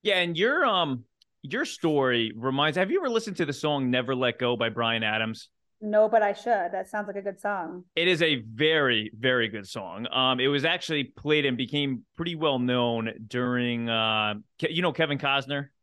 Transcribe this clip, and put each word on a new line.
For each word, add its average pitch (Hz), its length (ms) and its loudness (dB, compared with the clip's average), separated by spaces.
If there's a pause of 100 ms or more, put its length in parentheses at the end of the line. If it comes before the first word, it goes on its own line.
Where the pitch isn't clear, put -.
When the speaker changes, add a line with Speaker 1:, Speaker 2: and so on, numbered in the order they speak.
Speaker 1:
Yeah. 196 160 2
And 170 180 2
your, 269 300 4
um, 160 380 2 (360)
your 226 240 -4
story 127 720 2
reminds, 135 400 0
have 190 140 0
you 370 100 2
ever 294 80 -2
listened 226 300 -2
to 170 80 2
the 139 80 -4
song 139 360 0
Never 127 240 0
Let 127 240 0
Go 123 200 2
by 117 100 0
Bryan 113 340 0
Adams? 110 460 -2 (320)
Speaker 2:
No, 214 280 4
but 214 160 4
I 202 80 2
should. 190 400 -2
That 190 160 -6
sounds 208 180 -6
like 196 80 -10
a 196 80 -8
good 196 160 -8
song. 180 460 -6 (100)
Speaker 1:
It 170 140 2
is 170 120 2
a 151 220 2 (100)
very, 127 640 2
very 123 300 2
good 101 220 -8
song. 101 400 -10
Um, 127 320 0
it 135 80 4
was 143 160 2
actually 160 400 -2
played 147 420 0
and 127 100 0
became 135 460 -2 (140)
pretty 170 180 -6
well 151 240 0
known 120 540 0 (160)
during, 123 600 -2
uh, 110 460 0 (260)
Ke-, 160 100 -2
you 165 120 -2
know, 170 100 0
Kevin 143 260 0
Costner? 139 500 -2 (140)